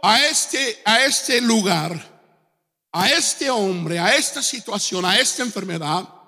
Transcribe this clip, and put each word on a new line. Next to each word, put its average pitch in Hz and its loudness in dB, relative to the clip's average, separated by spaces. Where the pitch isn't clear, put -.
a 247 4
este, 269 -2
a 226 4
este 262 0
lugar, 202 0
a 185 2
este 302 0
hombre, 180 -2
a 190 4
esta 285 -2
situación, 202 -4
a 190 4
esta 254 0
enfermedad 180 -4